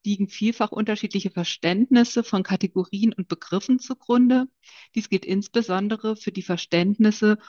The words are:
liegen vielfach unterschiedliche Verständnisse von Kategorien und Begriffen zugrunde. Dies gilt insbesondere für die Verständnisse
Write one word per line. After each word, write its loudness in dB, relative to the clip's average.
liegen -2
vielfach -2
unterschiedliche -4
Verständnisse 2
von -2
Kategorien -2
und -8
Begriffen -2
zugrunde. 2
Dies -4
gilt -2
insbesondere -2
für -8
die -8
Verständnisse 2